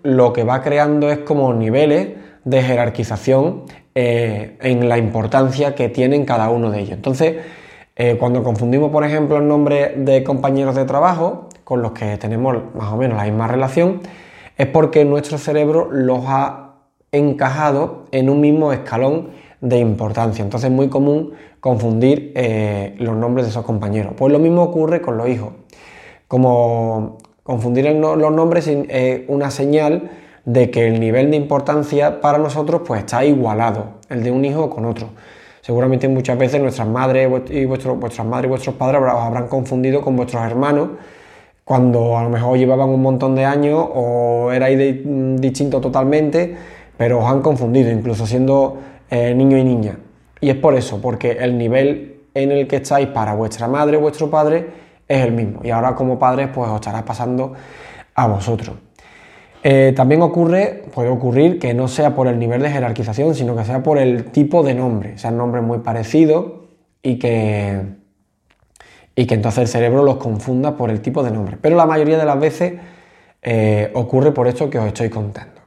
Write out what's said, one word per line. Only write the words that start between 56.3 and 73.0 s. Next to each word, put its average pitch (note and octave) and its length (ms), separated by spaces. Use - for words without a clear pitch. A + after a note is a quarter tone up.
pues, A#2+ 160
os G#2+ 60
estará G#2+ 280
pasando B2 500
a A#2+ 120
vosotros. G#2 480
Eh, C3+ 320
también C3+ 260
ocurre, E3+ 600
puede B2 160
ocurrir C3 500
que B2 140
no B2+ 140
sea C#3+ 280
por C3 120
el A#2+ 120
nivel A#2+ 220
de D3 80
jerarquización, B2 640
sino B2 200
que A2 100
sea B2+ 180
por D3+ 140
el B2 280
tipo D3+ 380
de C3+ 120
nombre. G#2+ 420
Sean A#2 200
nombres A#2+ 260
muy A#2 160
parecidos D3+ 640
y B2+ 180
que, G#2 640
y B2 100
que - 80
entonces A2 300
el A2+ 40
cerebro B2 360
los C3+ 140
confunda B2+ 600
por A#2 140
el G#2+ 100
tipo C3 220
de A#2 80
nombre. G2+ 280
Pero D#3 160
la E3+ 100
mayoría D#3 320
de D#3 80
las C#3 140
veces, F3 360